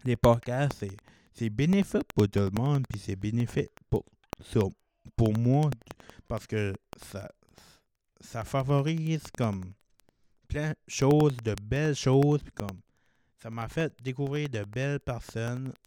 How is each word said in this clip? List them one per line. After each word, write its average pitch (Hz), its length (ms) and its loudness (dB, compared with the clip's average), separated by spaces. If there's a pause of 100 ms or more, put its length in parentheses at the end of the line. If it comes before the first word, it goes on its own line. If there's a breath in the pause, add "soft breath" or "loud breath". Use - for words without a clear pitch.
Les 120 120 0
podcasts, 120 640 4
c'est, 101 160 -10 (360 soft breath)
c'est 113 180 -4
bénéfique 175 640 0
pour 104 140 6
tout 101 120 0
le 98 100 0
monde, 131 380 0
puis 107 100 -6
c'est 98 180 -8
bénéfique 113 540 -2 (180)
pour, - 160 0 (360)
sur, 101 300 2 (440)
pour 110 240 4
moi, 135 320 4 (560 loud breath)
parce 113 200 -8
que 104 280 -2 (220)
ça, - 340 -14 (920 loud breath)
ça 95 240 -10
favorise 147 800 0 (120)
comme 98 360 -2 (760)
plein 151 220 -2
de 156 60 -6 (120)
choses, 147 560 4
de 107 100 -2 (100)
belles 139 320 0
choses, 143 460 4
puis - 100 -18
comme 98 280 -10 (640)
ça 117 80 -14
m'a 113 180 -8
fait 160 240 -2 (100)
découvrir 139 460 -4
de 110 160 -4
belles 131 360 -4
personnes 120 720 -6 (140)